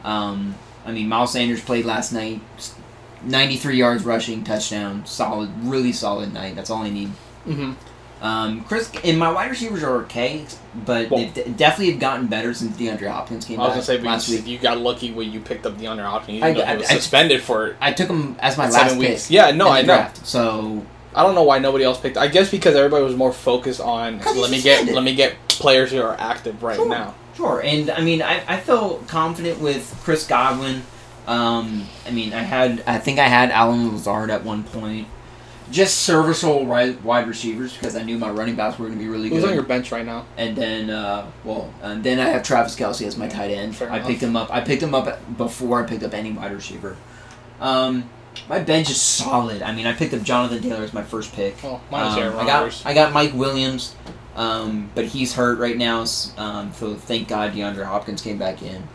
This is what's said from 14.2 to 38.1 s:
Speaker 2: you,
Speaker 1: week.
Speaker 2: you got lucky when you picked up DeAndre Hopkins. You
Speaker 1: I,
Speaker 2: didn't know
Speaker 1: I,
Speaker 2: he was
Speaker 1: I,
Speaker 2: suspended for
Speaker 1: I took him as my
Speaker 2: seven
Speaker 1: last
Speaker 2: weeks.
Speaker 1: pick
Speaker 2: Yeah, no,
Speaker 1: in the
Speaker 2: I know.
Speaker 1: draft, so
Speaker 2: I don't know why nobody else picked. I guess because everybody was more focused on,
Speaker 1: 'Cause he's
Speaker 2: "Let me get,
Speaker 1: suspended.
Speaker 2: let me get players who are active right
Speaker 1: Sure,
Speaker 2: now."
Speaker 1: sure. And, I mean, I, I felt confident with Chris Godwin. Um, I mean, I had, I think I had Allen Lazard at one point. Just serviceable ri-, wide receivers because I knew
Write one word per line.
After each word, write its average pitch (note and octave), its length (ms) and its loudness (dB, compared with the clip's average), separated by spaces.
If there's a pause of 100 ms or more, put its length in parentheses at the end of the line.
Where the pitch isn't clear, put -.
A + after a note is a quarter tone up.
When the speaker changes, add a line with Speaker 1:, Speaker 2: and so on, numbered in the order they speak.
Speaker 2:
you, A2+ 80 0
Speaker 1:
week. G#2+ 100 -6
Speaker 2:
you A#2+ 120 -6
got A#2+ 200 2
lucky A#2+ 320 -2
when A2+ 200 -6
you A2 80 -8
picked - 260 -8
up G#2 120 -6
DeAndre A2 280 -8
Hopkins. G#2+ 340 -6
You A#2+ 40 -2
Speaker 1:
I, D#3+ 100 4
Speaker 2:
didn't - 120 0
know - 60 0
Speaker 1:
I, A2 40 0
Speaker 2:
he - 60 -4
was - 80 -4
Speaker 1:
I, C#3+ 60 6
Speaker 2:
suspended C#3 460 4
for A2 400 -2
Speaker 1:
I C#3+ 120 2
took F#3 140 0
him C#3 320 -2
as C3+ 180 0
my C3+ 120 2
Speaker 2:
seven A#2+ 200 6
Speaker 1:
last B2+ 100 2
Speaker 2:
weeks. B2 280 0
Speaker 1:
pick - 80 0
Speaker 2:
Yeah, F#3 160 10
no, - 0 -
Speaker 1:
in C#3+ 60 2
the F#3+ 120 8
Speaker 2:
I C3+ 120 8
know. B2+ 60 6
Speaker 1:
draft, - 400 4
so A2 580 -2 (300)
Speaker 2:
I D3+ 80 6
don't F#3+ 120 6
know E3+ 80 6
why C#3 160 8
nobody C3+ 240 2
else B2+ 160 2
picked. C3 180 -2
I D3 100 4
guess F#3 240 6
because F3+ 240 6
everybody C#3+ 280 6
was B2+ 120 2
more B2+ 180 4
focused B2 480 0
on, A#2 380 -2
Speaker 1:
'Cause - 140 0
he's B2+ 100 2
Speaker 2:
"Let B2 80 2
me C3 100 2
get, C3+ 160 8
Speaker 1:
suspended. D3+ 180 2
Speaker 2:
let B2+ 80 2
me C3 120 2
get C3 200 4 (140)
players C3 420 4
who C3 100 0
are A2+ 180 0
active A2+ 440 -6
right A2+ 120 -2
Speaker 1:
Sure, - 140 0
Speaker 2:
now." G#2+ 240 -4 (220)
Speaker 1:
sure. A3 280 -2
And, D3+ 280 0
I - 100 0
mean, E3 220 2
I, F3 240 -2
I F3+ 120 -2
felt G#3+ 480 0
confident E3 520 -2
with C#3 440 -2
Chris D#3 220 0
Godwin. C3 560 2 (460)
Um, A#2 580 0 (220)
I - 40 -6
mean, A2+ 220 -4
I A2+ 80 -4
had, B2+ 460 0
I - 100 0
think C#3 220 0
I C#3 80 8
had B2 240 6
Allen A#2 400 4
Lazard G#2 400 -2
at G2 120 -2
one G#2+ 200 -4
point. G#2+ 440 -8 (640)
Just F3+ 340 4
serviceable D#3 600 4
ri-, B2 260 2 (120)
wide A#2 240 2
receivers A2+ 460 -6
because A2 240 -4
I A2+ 60 -6
knew A2+ 140 -4